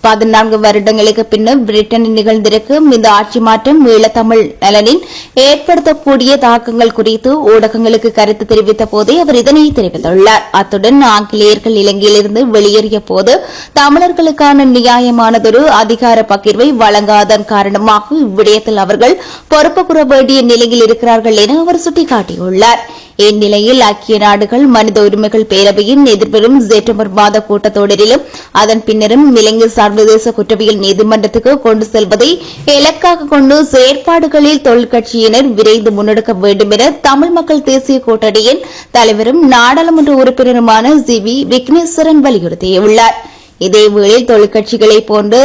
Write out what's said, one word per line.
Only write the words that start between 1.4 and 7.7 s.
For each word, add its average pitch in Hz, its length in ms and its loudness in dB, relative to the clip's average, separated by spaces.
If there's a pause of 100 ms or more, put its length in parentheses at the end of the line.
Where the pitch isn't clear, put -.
பிரிட்டனில் 220 520 -2
நிகழ்ந்திருக்கும் 220 680 0 (100)
இந்த 220 120 0 (100)
ஆட்சி 214 300 -4
மாற்றம் 226 420 2
ஈழத்தமிழ் 220 520 2 (200)
நலனில் 208 400 0 (420)
ஏற்படுத்தக்கூடிய 285 1000 0
தாக்கங்கள் 233 500 0
குறித்து 220 360 -2 (200)
ஊடகங்களுக்கு 220 640 0